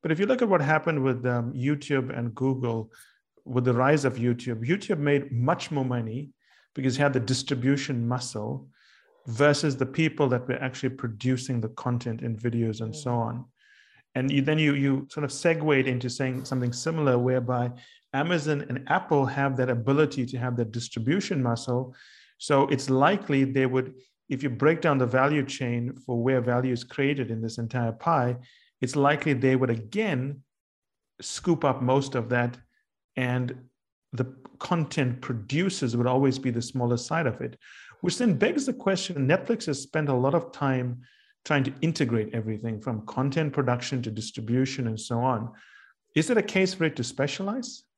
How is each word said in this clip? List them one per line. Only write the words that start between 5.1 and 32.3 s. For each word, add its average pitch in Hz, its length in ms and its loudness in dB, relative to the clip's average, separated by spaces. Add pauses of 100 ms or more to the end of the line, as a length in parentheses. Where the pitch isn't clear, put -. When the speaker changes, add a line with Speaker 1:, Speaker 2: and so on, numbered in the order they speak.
Speaker 1:
much 135 400 0
more 139 140 -2
money 123 440 -4 (460)
because 131 220 0
it - 40 -4
had 143 120 4
the 127 60 4
distribution 127 880 0
muscle 123 600 -4 (600)
versus 139 500 4
the 131 80 0
people 151 420 0
that 120 200 0
were 127 140 -4
actually 131 280 -4
producing 123 720 -4
the 110 80 -4
content 120 520 -4
and 113 160 -4
videos 117 440 -2
and 110 140 -6
so - 160 -4
Speaker 2:
Mm. 117 160 0
Speaker 1:
on. 120 180 -8 (680)
And 131 180 0
you, 139 100 2
then 151 180 2
you, 147 160 4
you 139 340 0
sort 151 140 -6
of - 80 -4
segued 151 560 4
into 123 220 -2
saying 127 360 -4
something 123 280 -2
similar, 147 440 2
whereby 123 540 0 (420)
Amazon 151 560 0
and 131 180 -6
Apple 151 380 2
have 135 320 0
that 127 120 2
ability 135 580 2
to 131 100 -8
have 120 200 -4
that 110 140 -2
distribution 131 720 -2
muscle. 123 500 -2 (440)
So 139 300 4
it's 143 220 -2
likely 139 540 4
they 135 220 2
would, 131 280 0 (360)
if 139 120 -4
you 147 80 -2
break 147 320 2
down 147 180 4
the 127 60 4
value 131 400 4
chain 120 480 -4 (120)
for 120 180 -2
where 131 180 2
value 123 320 2
is 120 100 -4
created 135 460 -2
in 113 120 -4
this 113 160 -6
entire 117 340 -2
pie, 123 460 0 (440)
it's 127 140 -4
likely 147 380 2
they 131 220 4
would 127 140 2
again 135 720 -2 (800)
scoop - 440 -2
up 127 160 2
most 135 340 2
of 113 140 -2
that, 120 280 0 (600)